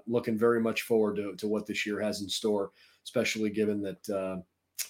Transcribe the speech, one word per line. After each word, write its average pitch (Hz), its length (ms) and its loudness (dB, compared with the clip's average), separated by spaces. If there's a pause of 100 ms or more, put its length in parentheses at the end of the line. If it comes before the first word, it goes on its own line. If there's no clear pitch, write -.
looking 117 320 0
very 117 220 6
much 113 220 0
forward 107 340 4
to, 101 200 -4
to 107 100 -4
what 104 200 -2
this - 180 -4
year 104 160 -2
has 101 220 -2
in 95 60 -6
store, 104 420 0 (340)
especially 107 460 0
given 104 320 0
that, 95 260 -8
uh, 95 320 -2 (500)